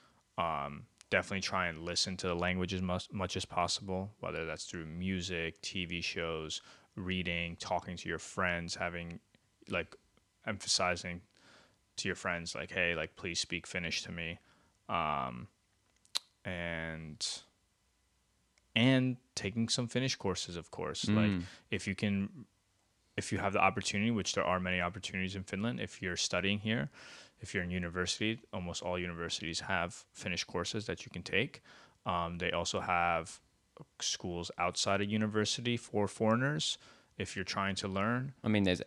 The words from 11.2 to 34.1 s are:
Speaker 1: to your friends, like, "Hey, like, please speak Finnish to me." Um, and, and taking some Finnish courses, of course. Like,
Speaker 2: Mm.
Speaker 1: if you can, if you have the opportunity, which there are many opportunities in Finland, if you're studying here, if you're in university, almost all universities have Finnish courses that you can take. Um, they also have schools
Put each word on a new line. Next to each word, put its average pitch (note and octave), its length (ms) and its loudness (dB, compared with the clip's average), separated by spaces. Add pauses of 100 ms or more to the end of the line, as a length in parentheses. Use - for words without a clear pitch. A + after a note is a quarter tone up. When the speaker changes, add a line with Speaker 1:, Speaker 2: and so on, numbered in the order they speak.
Speaker 1:
to - 140 -2
your F2+ 60 2
friends, E2+ 400 -2
like, D#2+ 160 -6
"Hey, F2 240 4
like, D#2 200 -2
please E2+ 240 -4
speak - 260 -2
Finnish F2 380 -2
to F#2 80 -8
me." E2+ 280 -6 (500)
Um, C#2 580 0 (960)
and, E2 840 -4 (1500)
and B2+ 420 6 (180)
taking A2+ 340 0
some B2 180 0
Finnish B2+ 280 0
courses, F2+ 420 -2
of - 140 -10
course. - 360 -4
Like, G#2+ 240 6
Speaker 2:
Mm. F2+ 120 0 (280)
Speaker 1:
if G#2 160 -2
you F#2+ 80 -2
can, G2+ 500 0 (720)
if - 160 -2
you G2 60 0
have G2 160 2
the G2+ 80 4
opportunity, G2 480 4
which G#2+ 240 0
there F#2+ 100 2
are F#2 160 4
many F2+ 220 0
opportunities F#2 540 -2
in F#2+ 80 -6
Finland, A2 360 -2
if - 220 -6
you're F2+ 160 -2
studying G2 420 2
here, A2+ 300 0 (500)
if - 140 -10
you're F#2 100 2
in F2 60 -2
university, F2+ 720 0 (100)
almost F2+ 300 -4
all F2+ 160 0
universities E2+ 640 -2
have F2 520 0
Finnish F2+ 300 -2
courses F#2+ 440 -2
that F2+ 180 -4
you - 60 -16
can F2 100 -8
take. G#2+ 400 0 (460)
Um, F2 320 2
they F2 120 0
also E2+ 280 0
have E2+ 600 2 (600)
schools E2+ 580 -2